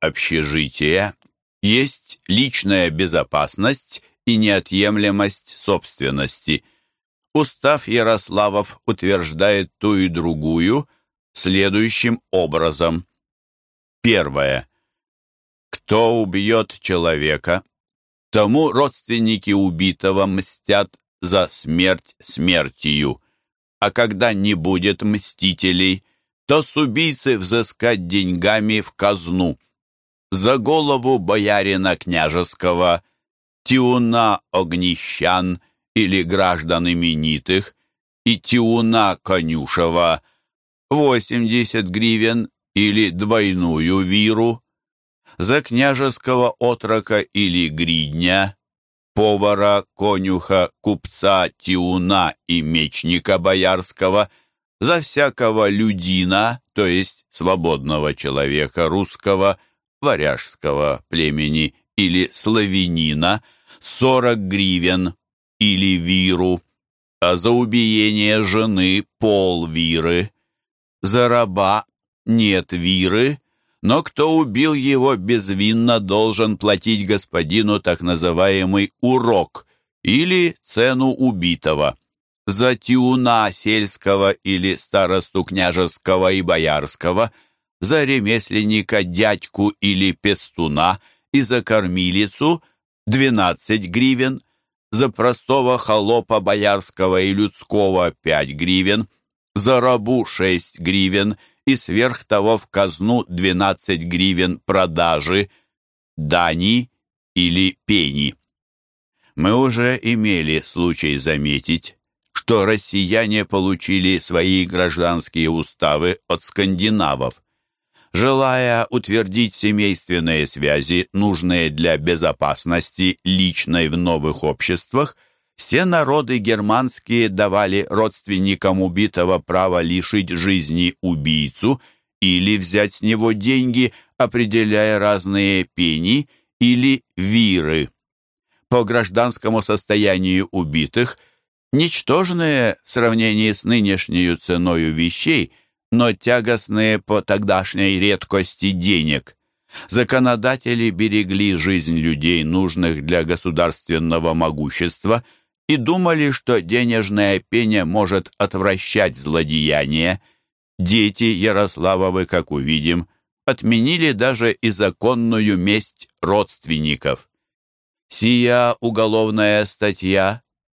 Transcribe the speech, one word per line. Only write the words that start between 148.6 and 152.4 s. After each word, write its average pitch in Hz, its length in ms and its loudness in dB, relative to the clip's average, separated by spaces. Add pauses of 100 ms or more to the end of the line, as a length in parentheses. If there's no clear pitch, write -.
денег. 85 640 0 (520)
Законодатели 120 1000 0
берегли 98 640 0
жизнь 85 420 0
людей, 80 480 0